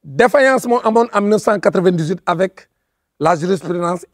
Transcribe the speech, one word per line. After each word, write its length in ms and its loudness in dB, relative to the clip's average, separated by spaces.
Défaillance 600 2
moo 180 0
amoon 280 2
en 80 0
mille 100 0
neuf 120 2
cent 160 0
quatre-vingt-dix-huit 680 0
avec 420 -4
la 160 0
jurisprudence 800 -4